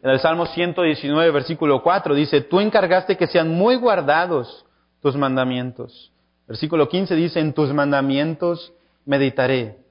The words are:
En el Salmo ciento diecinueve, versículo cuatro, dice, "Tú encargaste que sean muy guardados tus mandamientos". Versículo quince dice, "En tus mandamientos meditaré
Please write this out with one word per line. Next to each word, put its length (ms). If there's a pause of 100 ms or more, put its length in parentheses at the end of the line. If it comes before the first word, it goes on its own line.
En 80
el 80
Salmo 280
ciento 360
diecinueve, 480
versículo 520
cuatro, 320
dice, 260
"Tú 180
encargaste 580
que 120
sean 200
muy 280
guardados 880 (340)
tus 160
mandamientos". 960 (340)
Versículo 420
quince 260
dice, 260
"En 120
tus 200
mandamientos 1000 (340)
meditaré 720 (120)